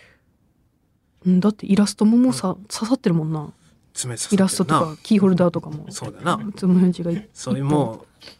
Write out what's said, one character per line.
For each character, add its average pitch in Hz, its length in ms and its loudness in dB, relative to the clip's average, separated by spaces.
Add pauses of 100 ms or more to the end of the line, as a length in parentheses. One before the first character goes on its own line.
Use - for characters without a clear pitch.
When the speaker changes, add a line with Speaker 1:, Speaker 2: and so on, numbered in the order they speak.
(1200)
Speaker 1:
う 185 60 0
ん、 180 100 4
だ 196 100 2
っ 214 40 0
て - 140 -14
イ 196 80 2
ラ 208 100 4
ス - 100 -6
ト 214 100 2
も 226 120 4
も 254 120 4
う 240 40 0
さ、 190 180 -4
Speaker 2:
う - 20 -
ん。 190 160 -14
Speaker 1:
刺 - 180 -8
さ 247 60 0
っ 262 40 2
て 214 120 -2
る 170 60 4
も 156 100 0
ん 160 80 -4
な。 151 180 -8 (420)
Speaker 2:
爪 123 220 -8
刺 - 60 -12
さ - 60 -8
っ - 20 -18
て 202 80 2
る - 20 2
な。 190 60 4
Speaker 1:
イ - 20 2
ラ - 20 -2
ス - 80 -4
ト 180 80 0
と 139 80 0
か 156 300 0
キ 220 140 2
ー - 20 4
ホ 202 80 4
ル 185 80 4
ダ 175 120 2
ー - 40 2
と 165 80 -6
か 160 100 -10
も。 151 200 -12
Speaker 2:
そ 147 200 -12
う 101 40 -14
だ 95 80 -20
な。 175 180 -2 (160)
Speaker 1:
爪 180 260 2
楊 180 60 4
枝 175 160 -2
が 170 80 -4
い-、 170 220 -6
Speaker 2:
そ - 180 -10
う 127 60 -2
い - 20 -6
う 139 60 -4
も 139 400 -2
う、 - 20 -20 (320)